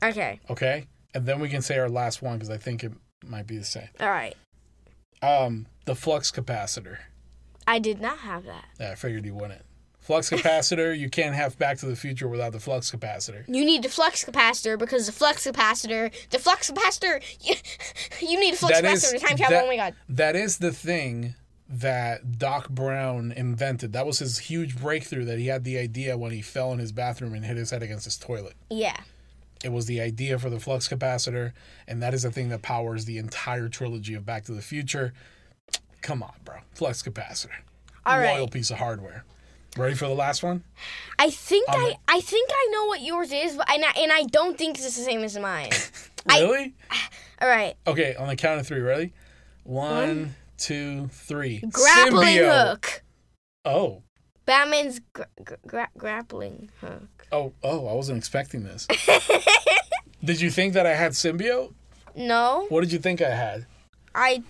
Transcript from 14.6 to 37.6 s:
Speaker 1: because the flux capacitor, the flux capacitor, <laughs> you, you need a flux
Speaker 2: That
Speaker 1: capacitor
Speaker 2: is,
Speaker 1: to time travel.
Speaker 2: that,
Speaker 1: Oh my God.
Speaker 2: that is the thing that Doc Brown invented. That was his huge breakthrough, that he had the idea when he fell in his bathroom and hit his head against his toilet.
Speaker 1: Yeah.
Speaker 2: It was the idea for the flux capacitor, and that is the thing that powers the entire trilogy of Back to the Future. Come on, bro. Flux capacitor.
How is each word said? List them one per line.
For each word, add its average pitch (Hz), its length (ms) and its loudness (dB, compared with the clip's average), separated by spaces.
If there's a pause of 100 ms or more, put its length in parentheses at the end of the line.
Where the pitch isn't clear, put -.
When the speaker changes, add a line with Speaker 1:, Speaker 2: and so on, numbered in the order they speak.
Speaker 1:
because 233 280 -2
the 214 60 -6
flux 294 340 2
capacitor, 226 640 0 (200)
the 254 80 0
flux 359 320 2
capacitor, 370 520 0 (180)
<laughs> - 60 -
you, 330 80 2 (720)
you 339 140 2
need 359 140 4
a - 20 -4
flux 330 240 6
Speaker 2:
That 170 40 2
Speaker 1:
capacitor - 300 4
Speaker 2:
is, 254 60 -2
Speaker 1:
to - 60 0
time 294 100 4
travel. 262 200 6
Speaker 2:
that, 254 80 6
Speaker 1:
Oh 254 40 0
my 254 80 0
God. 196 180 -2 (140)
Speaker 2:
that 156 280 2
is 202 220 -2
the 175 140 0
thing 123 600 -4 (340)
that 123 720 -4
Doc 135 320 -2
Brown 131 600 -2
invented. 123 640 -4
That 127 140 -2
was 147 120 -2
his 127 200 -4
huge 160 420 -6
breakthrough, 147 460 -4
that 117 120 -4
he 120 100 -2
had 131 160 -2
the 127 140 -4
idea 123 380 -4
when 117 160 -6
he 110 100 -8
fell 131 300 -4
in 123 80 -4
his 113 120 -6
bathroom 120 420 -4
and 110 100 -8
hit 117 140 -4
his 117 120 -6
head 117 120 -6
against 107 240 -8
his 107 100 -6
toilet. 104 380 -10 (160)
Speaker 1:
Yeah. 220 260 -2 (640)
Speaker 2:
It 127 80 -4
was 120 160 -2
the 117 140 -2
idea 120 380 -2
for 127 120 -4
the 117 80 -4
flux 127 300 -4
capacitor, 123 640 -2 (340)
and 117 160 -6
that 127 120 0
is 127 80 0
the 123 100 -2
thing 127 160 -4
that 117 140 -6
powers 117 420 -4
the 113 140 -6
entire 117 500 -6
trilogy 113 460 -8
of 104 100 -10
Back 110 220 -6
to 117 60 -10
the 104 100 -8
Future. 135 500 -4 (880)
Come 131 220 -6
on, - 100 -14 (120)
bro. - 120 -16 (160)
Flux 131 300 -4
capacitor. - 480 -8 (560)